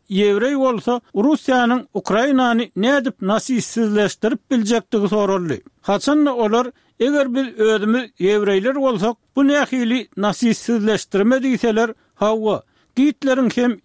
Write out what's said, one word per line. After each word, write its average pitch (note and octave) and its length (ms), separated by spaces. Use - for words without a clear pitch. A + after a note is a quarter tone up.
ýewrey G#3 480
bolsa, B3 440
Russiýanyň B3 800
Ukrainany A#3+ 840
nädip B3+ 460
nasissizleşdirip G#3+ 1300
biljektigi A3+ 560
soruldy. F#3+ 540
Haçan C#4 440
olar, A#3+ 420
"Eger C4+ 360
biz C4+ 120
özümiz A3 460
ýewreýler G3+ 560
bolsak, A#3+ 420
bu C#4 120
nähili B3+ 600
nasissizleşdirme" G#3+ 1160
diýseler, A#3 580
"Hawa, G#3+ 480
Hitleriň C4 580
hem B3 140